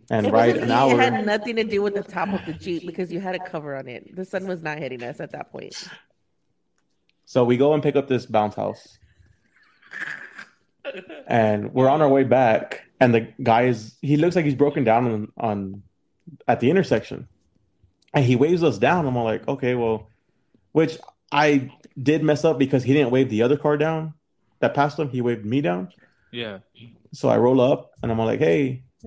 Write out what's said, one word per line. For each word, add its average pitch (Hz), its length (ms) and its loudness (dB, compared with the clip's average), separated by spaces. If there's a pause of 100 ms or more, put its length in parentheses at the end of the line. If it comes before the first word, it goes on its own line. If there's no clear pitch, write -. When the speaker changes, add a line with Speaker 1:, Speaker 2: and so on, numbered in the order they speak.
Speaker 1:
and 110 160 0
Speaker 2:
It - 80 0
Speaker 1:
ride 113 220 6
Speaker 2:
wasn't 123 80 -4
Speaker 1:
an - 60 -2
Speaker 2:
me. 113 60 2
Speaker 1:
hour. 131 160 4 (100)
Speaker 2:
It 254 120 2
had 214 120 -2
nothing 214 320 -2
to 220 60 0
do 208 200 -2
with 202 100 -2
the 202 100 -4
top 180 300 -6
of 185 140 -4
the 160 60 -6
Jeep 165 340 -8
because 175 260 -8
you 170 60 -6
had 185 160 -6
a 170 40 -8
cover 147 360 -10
on 135 120 -12
it. - 280 -18
The 185 100 -10
sun 190 220 -8
was 175 160 -8
not 151 160 -8
hitting 127 240 -10
us 123 160 -10
at 156 140 -12
that - 180 -12
point. - 360 -16 (1400)
Speaker 1:
So 127 200 0
we 123 100 4
go 139 200 4
and 147 80 -2
pick 143 120 0
up 135 120 0
this 123 180 -2
bounce 107 300 0
house. 101 420 -8 (2250)
And 107 460 0
we're 127 160 4
on 156 120 2
our 143 80 4
way 135 140 4
back, 120 600 2 (160)
and 123 160 4
the 113 60 2 (200)
guy 120 220 4
is, 110 380 -2
he 147 160 2
looks 170 180 2
like 175 100 2
he's 143 100 0
broken 143 280 2
down 117 240 4
on, 107 300 -6
on, 101 460 -6 (640)
at - 120 2
the 117 100 2
intersection. - 580 0 (840)
And 139 120 4
he 123 100 4
waves 165 280 2
us 131 140 2
down. 147 300 2
I'm 127 100 -2
all 117 60 0
like, 110 240 -4
"Okay, 135 260 -2
well," 113 360 -4 (640)
which 156 240 0 (340)
I 147 400 2 (300)
did 151 220 2
mess 147 220 0
up 156 140 2
because 135 240 2
he 123 100 2
didn't 139 180 2
wave 131 180 2
the 107 120 0
other 131 160 2
car 147 200 0
down 160 360 -4 (460)
that 117 160 0
passed 143 240 0
him. 147 100 -4
He 123 120 -4
waved 117 240 -2
me 123 160 -2
down. 180 280 -4 (420)
Speaker 3:
Yeah. 110 280 -10 (540)
Speaker 1:
So 131 160 -2
I 113 80 2
roll 127 240 4
up, 135 300 0 (120)
and 117 80 -4
I'm 113 80 -4
all 113 80 -2
like, 110 120 -2
"Hey." 143 440 -2 (240)